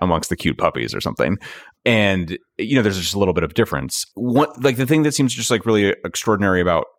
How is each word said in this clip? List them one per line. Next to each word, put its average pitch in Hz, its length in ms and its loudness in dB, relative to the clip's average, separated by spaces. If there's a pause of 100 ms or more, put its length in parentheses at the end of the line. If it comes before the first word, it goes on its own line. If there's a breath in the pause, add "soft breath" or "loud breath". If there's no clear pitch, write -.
amongst 85 280 0
the 85 60 -4
cute - 220 -4
puppies 58 380 -2
or - 60 -8
something. 80 360 -2 (480 loud breath)
And, 98 520 0 (200)
you 110 180 -2
know, 127 60 4
there's 98 180 0
just 87 140 -4
a 101 60 -2
little 92 140 2
bit 82 100 -2
of 78 100 -4
difference. 71 520 -2 (100)
What, 123 480 0
like, 131 140 2
the 131 80 -2
thing 156 180 2
that 147 100 0
seems 131 200 0
just, 127 180 -4
like, 107 140 0
really 104 280 4 (120)
extraordinary 95 560 0
about 85 240 2 (140)